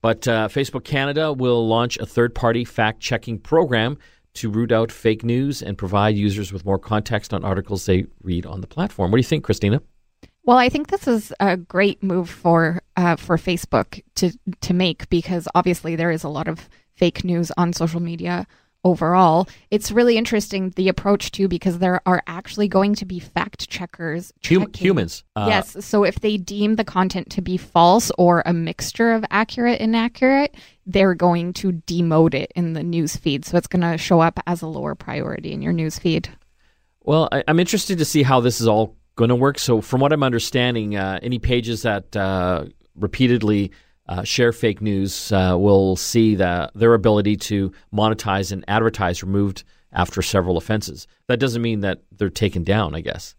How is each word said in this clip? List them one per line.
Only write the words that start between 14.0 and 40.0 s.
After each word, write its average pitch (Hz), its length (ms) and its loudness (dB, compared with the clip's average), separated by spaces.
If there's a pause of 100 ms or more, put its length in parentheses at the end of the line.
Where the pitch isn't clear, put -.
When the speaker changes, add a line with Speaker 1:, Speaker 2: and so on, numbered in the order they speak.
Speaker 2:
to, 175 180 0 (280)
to - 120 -4
make 180 380 0
because 170 460 -2
obviously 170 400 0
there 165 160 0
is 160 100 -4
a 160 60 -8
lot 151 180 -6
of 165 220 -10 (260)
fake - 300 0
news 170 320 -2
on 175 160 0
social 165 280 -4
media 175 460 -6 (380)
overall. 175 640 4 (240)
It's 214 180 -2
really 240 260 4
interesting, 208 600 -2
the 185 120 0
approach, 202 440 0
too, 196 160 0
because 175 320 -2
there 185 260 0
are 180 220 2
actually 190 400 -4
going 196 260 2
to 208 100 -8
be 185 140 -10
fact - 500 -8
checkers 170 640 -10 (140)
Speaker 1:
Hum-, 185 140 4
Speaker 2:
checking. - 140 -4
Speaker 1:
humans, - 500 0 (100)
uh, 104 140 -2
Speaker 2:
Yes, - 360 -2
so 208 200 2
if 185 160 -2
they 214 160 0
deem 208 400 -2
the 220 80 -2
content 185 460 -2
to 190 120 -6
be 180 140 -4
false 175 600 4
or 175 300 6
a 170 60 0
mixture 170 600 -2
of 220 200 0
accurate, 240 480 0
inaccurate, 240 760 2 (320)
they're 190 300 4
going 175 380 2
to 190 180 -2
demote 165 640 2
it - 200 -4
in 170 200 -2
the 156 100 -6
news 170 320 -2
feed. 143 280 -2
So - 120 -2
it's 170 100 2
gonna 170 320 0
show 170 220 4
up 165 260 2
as 170 160 -4
a 160 60 -10
lower 147 260 -8
priority - 560 -10
in 147 100 -8
your 147 120 -2
news 160 260 -2
feed. 165 300 0 (760)
Speaker 1:
Well, 160 300 2
I, 143 160 0
I'm 165 100 4
interested 180 400 0
to 156 60 2
see 147 180 2
how 131 160 4
this 120 220 2
is 113 80 4
all 107 260 2 (220)
gonna 117 180 4
work. 135 240 2
So 113 220 2
from 127 200 -2